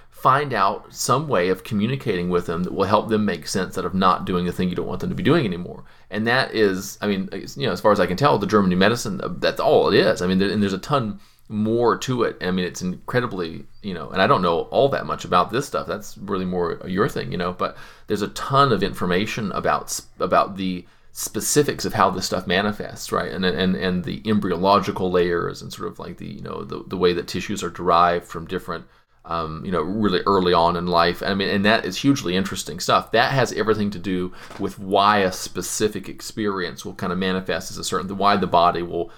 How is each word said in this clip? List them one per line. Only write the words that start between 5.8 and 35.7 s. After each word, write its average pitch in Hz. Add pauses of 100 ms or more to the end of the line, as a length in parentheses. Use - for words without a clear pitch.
And 107
that 123
is, 101
I 104
mean, 95
it's, -
you 139
know, 104
as 90
far 107
as 98
I 90
can 90
tell, 139
the 98
German 98
New 90
Medicine, 104
uh, - (100)
that's -
all 110
it 90
is. 107
I 90
mean, 95
there, 98
and 101
there's 98
a 95
ton 110 (300)
more 110
to 123
it. -
I 90
mean, 92
it's 82
incredibly, 90 (180)
you 98
know, 80
and 95
I -
don't 123
know 85 (100)
all 117
that 87
much 78
about 87
this 120
stuff. 71
That's 90
really 95
more 87
your 92
thing, -
you 90
know, 90
but 92 (300)
there's 104
a 101
ton 135
of 101
information 98
about 80
s-, - (140)
about 92
the 92 (240)
specifics -
of 92
how 98
this 92
stuff 92
manifests, 101
right? 90
And, 90
and, 92
and 90
the -
embryological 98
layers 90
and 87
sort 98
of -
like 87
the, 87
you 87
know, 82
the, -
the 98
way 90
that 87
tissues 92
are 90
derived 87
from 82
different, 87 (400)
um, 82
you 98
know, 85
really 95
early 92
on 85
in 87
life. 87
I 98
mean, 98
and 98
that 107
is 92
hugely 135
interesting 92
stuff. -
That 120
has 127
everything 104
to 92
do 90 (260)
with 101
why 101
a 92
specific -